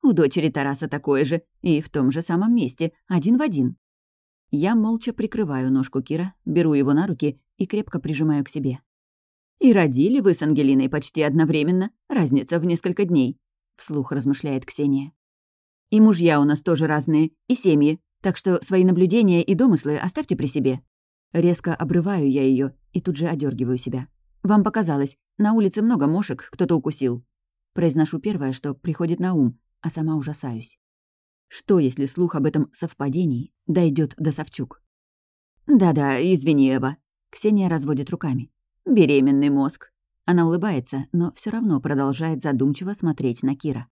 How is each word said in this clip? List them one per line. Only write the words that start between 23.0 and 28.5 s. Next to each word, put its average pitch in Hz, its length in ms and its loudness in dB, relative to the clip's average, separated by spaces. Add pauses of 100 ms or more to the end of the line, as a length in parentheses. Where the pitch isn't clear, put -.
тут 175 140 -4
же 160 140 -4
одергиваю 131 480 -4
себя. 127 320 -8 (340)
«Вам 208 220 4
показалось, 160 520 -2 (220)
на 208 140 2
улице 214 280 2
много 214 280 2
мошек, 160 420 -4
кто-то 175 240 0
укусил». 131 500 -2 (480)
Произношу 156 460 0
первое, 143 340 -4